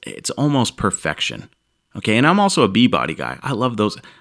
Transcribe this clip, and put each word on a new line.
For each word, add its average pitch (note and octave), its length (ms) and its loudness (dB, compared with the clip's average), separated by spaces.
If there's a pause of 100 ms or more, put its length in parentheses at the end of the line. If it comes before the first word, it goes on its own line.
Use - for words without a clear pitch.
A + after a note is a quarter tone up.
it's - 280 -10
almost C#3 460 0
perfection. - 720 -4 (480)
Okay, A2 200 0
and B2+ 100 4
I'm F#3 140 4
also F#3+ 220 2
a A2 60 4
B-body F#2+ 460 2
guy. C2 280 -6
I C#3 100 -6
love A#2+ 240 -2
those. G#2+ 200 0 (240)